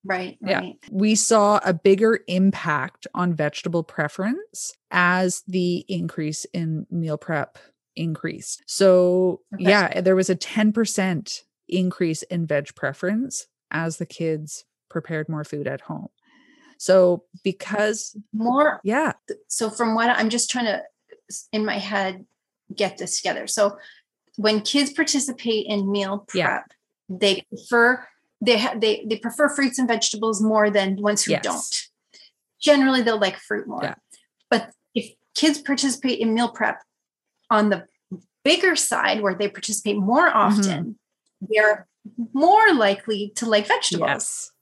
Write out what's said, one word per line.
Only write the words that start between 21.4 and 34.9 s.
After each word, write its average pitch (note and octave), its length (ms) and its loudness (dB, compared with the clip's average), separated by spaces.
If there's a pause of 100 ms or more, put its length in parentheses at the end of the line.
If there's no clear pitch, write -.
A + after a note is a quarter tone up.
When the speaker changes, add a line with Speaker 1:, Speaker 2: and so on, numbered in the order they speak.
Speaker 1:
in G#3+ 140 -2
my G3+ 120 -2
head, G3 480 -4 (500)
get F#3+ 220 -2
this - 200 -6
together. - 300 -4
So G3+ 300 0 (600)
when G#3+ 240 2
kids C#4+ 300 0
participate A#3+ 760 -2
in G3+ 240 -2
meal G3+ 420 -4
Speaker 2:
Yeah. F3 140 0
Speaker 1:
prep, - 260 -6 (340)
they F#3 420 0
prefer, A#3+ 560 0 (360)
they A3+ 160 4
ha-, A3+ 200 -2
they, G#3+ 300 0
they A3 100 -2
prefer C4 320 0
fruits C#4 280 -2
and B3+ 100 0
vegetables A3 540 -2
more G#3+ 280 4
than G3 320 0
ones G#3 220 0
who - 80 -2
Speaker 2:
Yes. D#3 120 0
Speaker 1:
don't. - 800 -8 (380)
Generally, C4 440 4
they'll A3 160 0
like F#3+ 180 0
fruit - 300 -8
more. - 160 -8
Speaker 2:
Yeah. - 120 -6 (540)
Speaker 1:
But - 220 0 (240)